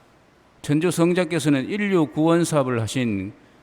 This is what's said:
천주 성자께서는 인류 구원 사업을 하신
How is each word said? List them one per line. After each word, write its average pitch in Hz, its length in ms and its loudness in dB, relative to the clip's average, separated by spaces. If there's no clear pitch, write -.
천주 156 280 0
성자께서는 156 800 0
인류 196 380 0
구원 165 380 2
사업을 127 360 0
하신 107 540 -4